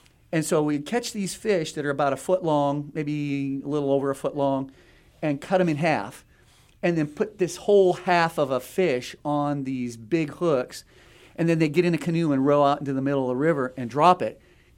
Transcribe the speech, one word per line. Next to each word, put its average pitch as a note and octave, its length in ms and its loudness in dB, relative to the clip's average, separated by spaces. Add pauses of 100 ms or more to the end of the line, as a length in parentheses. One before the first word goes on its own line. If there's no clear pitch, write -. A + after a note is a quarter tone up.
(300)
And D#3+ 140 0
so D#3 180 2
we'd D3 240 -2
catch A#3+ 260 -4
these G3 220 -6
fish F3+ 400 -2
that D3 100 -4
are D3 60 -2
about C#3 220 0
a C3 40 -4
foot F3+ 280 0
long, D3 500 0
maybe C#3+ 680 -4
a C#3+ 40 -10
little C#3+ 220 -2
over C#3 200 2
a C3+ 40 -2
foot C3+ 220 -6
long, C#3 340 -2 (500)
and D3 200 -2
cut F#3+ 200 0
'em F3+ 80 2
in D3+ 100 0
half. C#3 460 -2 (600)
And F3 120 0
then D3+ 100 0
put G#3+ 320 -6
this E3+ 180 -2
whole G3 380 6
half E3+ 440 2
of C#3 120 0
a C3 100 0
fish C#3+ 540 -2 (100)
on D3 400 -2
these B2+ 320 -6
big C3+ 380 -2
hooks. D3 500 0 (520)
And E3 120 2
then E3 100 4
they D#3+ 100 4
get E3+ 160 2
in F3 100 2
a D#3 40 0
canoe E3 340 0
and C3 140 2
row D3 180 6
out C#3 160 2
into C#3 120 -6
the C3 100 -2
middle C#3 200 0
of B2+ 60 -2
the B2+ 80 -2
river C#3 400 0
and A#2+ 140 -8
drop D3 320 4
it. A2 180 -6 (380)